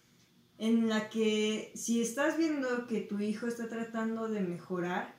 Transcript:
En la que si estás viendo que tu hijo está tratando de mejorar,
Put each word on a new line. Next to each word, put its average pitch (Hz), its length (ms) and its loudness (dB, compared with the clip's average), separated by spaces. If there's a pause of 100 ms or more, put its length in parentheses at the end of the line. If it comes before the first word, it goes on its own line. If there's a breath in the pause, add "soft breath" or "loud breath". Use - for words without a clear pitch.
(580 soft breath)
En 226 320 4
la 214 200 0
que 214 640 2
si 233 260 2
estás 285 360 2
viendo 262 500 0
que 208 120 0
tu 202 220 -4
hijo 214 260 -2
está 226 220 -4
tratando 226 580 -4
de 214 140 -2
mejorar, 175 760 -4